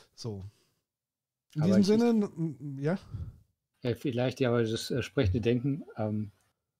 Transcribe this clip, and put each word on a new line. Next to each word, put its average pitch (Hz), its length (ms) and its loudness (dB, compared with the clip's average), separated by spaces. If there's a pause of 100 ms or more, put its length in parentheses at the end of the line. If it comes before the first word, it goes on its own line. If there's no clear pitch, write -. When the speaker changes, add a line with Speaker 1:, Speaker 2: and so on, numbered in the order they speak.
(140)
Speaker 1:
So. 101 320 -12 (1080)
In 156 80 0
Speaker 2:
Aber 190 140 4
Speaker 1:
diesem 208 40 6
Speaker 2:
ich, 185 60 4
Speaker 1:
Sinne, 220 180 4 (200)
Speaker 2:
ich 151 120 -8
Speaker 1:
n-, 160 220 -4
n-, 139 200 -10
ja? 156 180 -2 (840)
Speaker 2:
Ja, 120 140 -2
vielleicht, 127 440 -2
ja, 127 100 2
aber 120 140 4
das, 113 280 -4
äh, 127 100 -2
sprechende 113 400 0
Denken, 127 420 0 (140)
ähm, 107 340 -4 (480)